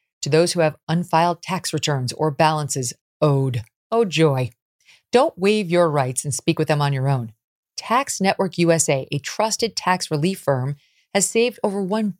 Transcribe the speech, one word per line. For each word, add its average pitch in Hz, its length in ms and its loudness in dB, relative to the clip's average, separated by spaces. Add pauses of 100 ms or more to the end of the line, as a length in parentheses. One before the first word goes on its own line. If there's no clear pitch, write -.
(200)
to - 80 -8
those 160 240 4
who 175 80 0
have 151 160 0 (120)
unfiled 170 540 0
tax 175 300 -6
returns 143 400 -2
or 156 180 -2
balances 147 600 0 (300)
owed. 135 400 0 (280)
Oh, 233 140 2
joy. 147 460 0 (600)
Don't 262 260 2
waive 202 320 0
your 175 180 4
rights 131 360 -2
and 143 100 -4
speak - 240 0
with 156 100 0
them 147 140 2
on 143 100 2
your 135 160 0
own. 120 240 -2 (440)
Tax - 440 -2
Network 190 380 0
U 170 140 4
S 160 160 2
A, 135 240 0
a 143 80 -2
trusted 214 560 -4
tax 180 340 -2
relief 165 300 -2
firm, 139 360 -2 (380)
has 202 120 0
saved 233 360 0
over 202 180 -2
one 202 380 -4